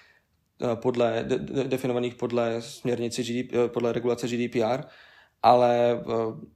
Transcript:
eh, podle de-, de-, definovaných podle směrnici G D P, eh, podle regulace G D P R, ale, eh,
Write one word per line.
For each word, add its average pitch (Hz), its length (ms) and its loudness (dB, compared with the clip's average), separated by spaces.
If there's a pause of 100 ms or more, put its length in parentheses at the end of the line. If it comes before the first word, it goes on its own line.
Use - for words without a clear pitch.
(640)
eh, 117 140 0
podle 117 520 0
de-, 131 100 0
de-, - 260 -4
definovaných 123 500 -2
podle 117 480 -2
směrnici 120 600 -4
G 113 100 -6
D 123 100 -2
P, 120 220 0
eh, 117 40 2
podle 120 240 0
regulace 120 360 -2
G 120 80 -2
D 120 120 -2
P 120 140 0
R, 123 220 0 (580)
ale, 120 500 6
eh, 117 120 -4 (500)